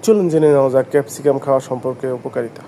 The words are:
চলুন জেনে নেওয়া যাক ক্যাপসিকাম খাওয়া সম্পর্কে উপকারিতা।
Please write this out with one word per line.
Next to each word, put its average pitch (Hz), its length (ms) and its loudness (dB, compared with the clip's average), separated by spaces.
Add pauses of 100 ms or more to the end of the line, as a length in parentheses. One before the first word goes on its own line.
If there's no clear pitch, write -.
চলুন 208 260 4
জেনে 156 200 4
নেওয়া 139 220 4
যাক 127 200 0
ক্যাপসিকাম 143 480 0
খাওয়া 135 220 0
সম্পর্কে 127 520 -8
উপকারিতা। 120 540 -8